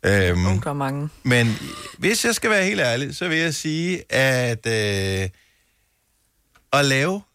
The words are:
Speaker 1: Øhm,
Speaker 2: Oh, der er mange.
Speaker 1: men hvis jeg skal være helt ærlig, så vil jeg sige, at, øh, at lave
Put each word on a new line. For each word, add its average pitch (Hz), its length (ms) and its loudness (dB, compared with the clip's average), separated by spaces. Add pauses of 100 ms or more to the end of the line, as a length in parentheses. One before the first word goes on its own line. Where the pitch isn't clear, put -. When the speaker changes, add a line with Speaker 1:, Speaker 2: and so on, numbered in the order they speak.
Speaker 1:
Øhm, 90 400 2
Speaker 2:
Oh, 95 180 2
der 147 60 -4
er 143 40 -4
mange. 143 340 -4 (140)
Speaker 1:
men 120 360 2 (400)
hvis 220 260 0
jeg 233 100 0
skal 226 160 -2
være 196 140 2
helt 196 160 -2
ærlig, 131 360 -2
så 180 120 -4
vil 160 100 0
jeg 165 160 0
sige, 170 580 -4
at, 127 540 0
øh, 98 640 0 (1400)
at 143 120 4
lave 147 380 0 (120)